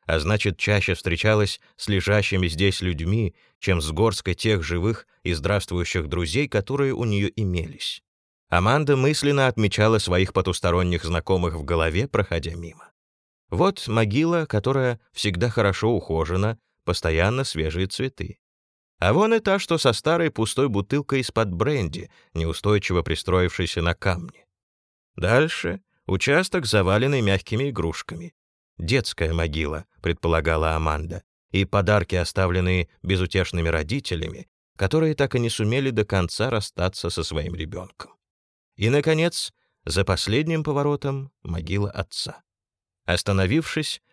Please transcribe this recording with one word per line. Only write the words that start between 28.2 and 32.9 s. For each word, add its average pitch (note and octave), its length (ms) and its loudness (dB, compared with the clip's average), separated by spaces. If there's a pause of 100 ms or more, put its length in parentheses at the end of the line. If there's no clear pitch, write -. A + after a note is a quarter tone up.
«Детская E2+ 560 0
могила», D#2 520 -2 (160)
предполагала D#2+ 720 0
Аманда, D#2 480 -4 (280)
и F#2+ 140 2
подарки, G2+ 500 2
оставленные F2+ 720 0 (120)